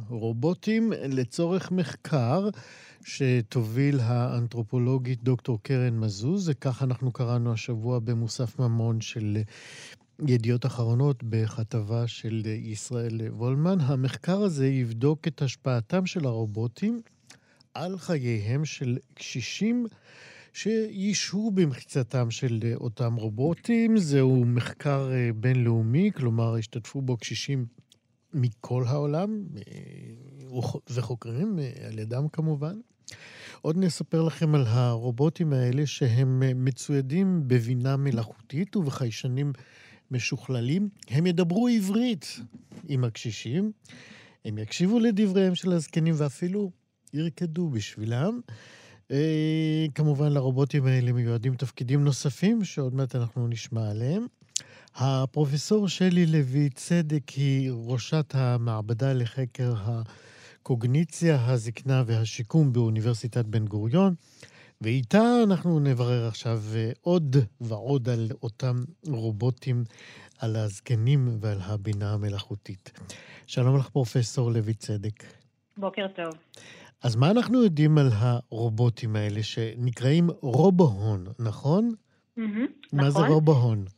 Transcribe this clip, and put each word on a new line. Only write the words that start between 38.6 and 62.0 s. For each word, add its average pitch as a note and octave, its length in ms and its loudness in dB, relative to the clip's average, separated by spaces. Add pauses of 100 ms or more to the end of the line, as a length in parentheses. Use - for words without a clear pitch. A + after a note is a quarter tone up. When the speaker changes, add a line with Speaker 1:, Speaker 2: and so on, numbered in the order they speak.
Speaker 1:
ובחיישנים C3+ 760 -2 (580)
משוכללים. C3 760 -2 (200)
הם D3+ 180 2
ידברו F3+ 420 2
עברית A3+ 720 0 (480)
עם C3 160 0
הקשישים, A#2+ 680 -4 (720)
הם G#2+ 140 -6
יקשיבו F3+ 400 0
לדבריהם G3 560 4
של F#3 180 -2
הזקנים E3 460 0
ואפילו F3+ 520 -2 (420)
ירקדו E3 560 -4
בשבילם. A#2+ 720 -4 (720)
אה, D#3 840 0
כמובן D3 380 2
לרובוטים C3+ 540 2
האלה B2 260 2
מיועדים A#2+ 420 0
תפקידים C3 500 0
נוספים, F3 600 2
שעוד C3 300 -4
מעט C3+ 220 -2
אנחנו A#2+ 320 -2
נשמע A2+ 420 -4
עליהם. C#3 360 -2 (680)
הפרופסור C#3 920 0
שלי F3 380 4
לוי D3 440 2
צדק D#3 580 -2
היא C3+ 420 0 (160)
ראשת C3+ 480 -2
המעבדה A#2+ 800 0
לחקר B2 640 -2
הקוגניציה, A#2+ 1700 -2
הזקנה B2+ 600 0